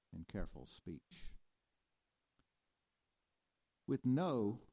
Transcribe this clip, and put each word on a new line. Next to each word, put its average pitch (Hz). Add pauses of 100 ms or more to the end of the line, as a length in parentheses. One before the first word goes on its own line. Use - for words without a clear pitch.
(140)
and 85
careful 87
speech. - (2500)
With -
no, 127 (140)